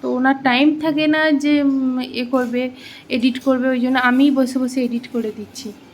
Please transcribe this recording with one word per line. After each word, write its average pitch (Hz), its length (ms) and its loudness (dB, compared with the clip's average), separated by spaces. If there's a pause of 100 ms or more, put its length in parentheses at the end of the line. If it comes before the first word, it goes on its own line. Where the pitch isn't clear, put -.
তো 247 140 -4
ওনার 269 280 0
টাইম 285 360 2
থাকে 311 280 0
না 311 240 2
যে, 294 320 2
উম, 262 360 0
এ 254 260 -6
করবে, 247 440 -2 (400)
এডিট 247 300 0
করবে, 262 300 0
ওই 254 100 0
জন্য 254 200 0
আমিই 254 320 4
বসে 262 280 0
বসে 254 240 -2
এডিট 240 300 -4
করে 220 220 -4
দিচ্ছি। 208 360 -14 (220)